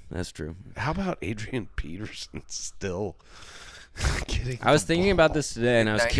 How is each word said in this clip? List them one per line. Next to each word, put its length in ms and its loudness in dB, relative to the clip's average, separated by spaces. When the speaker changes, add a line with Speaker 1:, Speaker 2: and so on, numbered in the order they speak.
Speaker 1:
That's 200 -6
true. 240 -10
Speaker 2:
How 140 -2
about 320 -2
Adrian 520 -4
Peterson 720 -8
still 680 -6
<laughs> 600 -4
getting 340 -2
Speaker 1:
I 100 4
was 120 6
Speaker 2:
the 40 -8
Speaker 1:
thinking 180 2
Speaker 2:
ball? 100 8
Speaker 1:
about 80 4
this 200 0
today, 260 4
and 100 6
I 40 2
was 100 4
Speaker 3:
Ninety-three 160 2